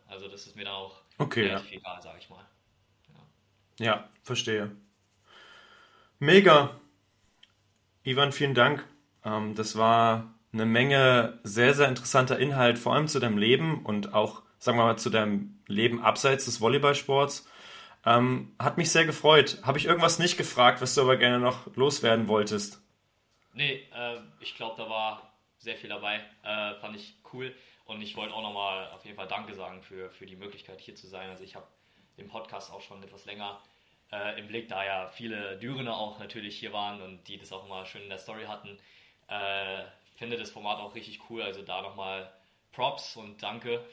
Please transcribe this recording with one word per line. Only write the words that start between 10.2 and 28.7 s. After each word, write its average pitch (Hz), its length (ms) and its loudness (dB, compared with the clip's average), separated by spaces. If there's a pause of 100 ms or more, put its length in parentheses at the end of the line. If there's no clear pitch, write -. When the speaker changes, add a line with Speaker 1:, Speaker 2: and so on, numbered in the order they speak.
Speaker 2:
eine 110 140 0
Menge 123 760 4
sehr, 120 320 4
sehr 143 140 6
interessanter 127 500 2
Inhalt, 127 400 2
vor 120 160 0
allem 151 140 2
zu 143 100 -2
deinem 113 200 0
Leben 139 460 2
und 104 300 -4
auch, 107 280 0 (160)
sagen 117 200 2
wir 117 60 6
mal, 117 140 4
zu - 120 -2
deinem 104 560 -2
Leben 117 360 0
abseits 131 420 2
des 113 160 -6
Volleyballsports. 139 880 2 (580)
Ähm, 123 520 2
hat 127 180 -2
mich 165 140 0
sehr 156 160 4
gefreut. 151 560 6
Hab 139 140 0
ich 151 100 -2
irgendwas 170 320 4
nicht 175 180 2
gefragt, 123 460 4
was 127 120 -2
du 143 60 6
aber 131 160 6
gerne 123 240 4
noch 123 340 -2
loswerden 117 540 2
wolltest? 104 520 0 (760)
Speaker 1:
Nee, 135 400 -4
äh, 120 240 -8 (220)
ich 113 160 -14
glaub, 113 200 -10
da 113 140 -10
war 110 420 -6 (260)
sehr 113 180 -12
viel 113 120 -18
dabei. 104 320 -8 (220)
Äh, 104 320 -6
fand 107 220 -14
ich - 180 -20 (180)
cool. 127 220 -12 (320)
Und 107 160 -14
ich 107 140 -14
wollte 107 180 -10
auch 110 80 -8
nochmal 98 500 -6